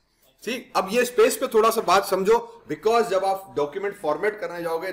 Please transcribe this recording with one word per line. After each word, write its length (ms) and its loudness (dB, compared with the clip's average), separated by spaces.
ठीक, 320 -10
अब 160 -2
ये 120 2
space 320 4
पे 100 -4
थोड़ा 240 4
सा 120 -2
बात 240 2
समझो, 300 2
because 380 2
जब 140 0
आप 320 -4
document 400 -4
format 440 -2
करने 220 -8
जाओगे, 300 -4